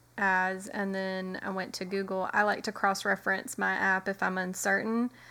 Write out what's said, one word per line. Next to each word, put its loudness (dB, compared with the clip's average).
as, 2
and -2
then -4
I -4
went -4
to -6
Google. -2
I 4
like 2
to -4
cross-reference 0
my 0
app 2
if -2
I'm 0
uncertain, 0